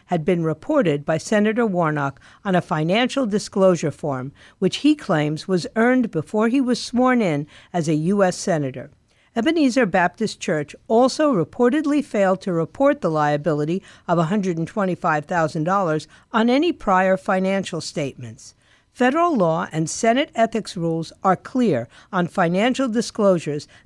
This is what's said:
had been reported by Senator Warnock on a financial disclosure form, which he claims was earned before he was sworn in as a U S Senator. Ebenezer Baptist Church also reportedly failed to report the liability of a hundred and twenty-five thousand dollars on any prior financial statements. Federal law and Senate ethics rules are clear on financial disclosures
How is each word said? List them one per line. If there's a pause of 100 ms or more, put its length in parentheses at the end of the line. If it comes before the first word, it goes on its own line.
had
been
reported
by
Senator
Warnock (240)
on
a
financial
disclosure
form, (280)
which
he
claims
was (100)
earned
before
he
was
sworn
in (260)
as
a
U
S
Senator. (440)
Ebenezer
Baptist
Church (120)
also
reportedly
failed
to
report
the
liability (260)
of
a
hundred
and
twenty-five
thousand
dollars (240)
on
any
prior
financial
statements. (380)
Federal
law
and
Senate
ethics
rules (120)
are
clear (240)
on
financial
disclosures (180)